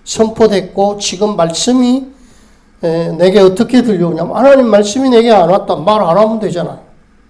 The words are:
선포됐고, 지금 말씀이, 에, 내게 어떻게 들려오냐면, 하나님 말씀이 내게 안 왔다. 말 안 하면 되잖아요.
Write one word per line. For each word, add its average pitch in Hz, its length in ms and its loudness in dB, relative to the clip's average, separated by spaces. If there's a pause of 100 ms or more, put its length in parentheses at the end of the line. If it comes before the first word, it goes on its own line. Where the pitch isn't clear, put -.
선포됐고, 202 960 -2
지금 202 360 -4
말씀이, 247 720 0 (760)
에, 165 280 -4
내게 185 280 2
어떻게 196 440 2
들려오냐면, 170 520 -2
하나님 262 320 4
말씀이 214 420 0
내게 233 220 4
안 185 180 4
왔다. 185 260 0
말 208 260 0
안 170 160 0
하면 220 220 0
되잖아요. 160 420 -8 (480)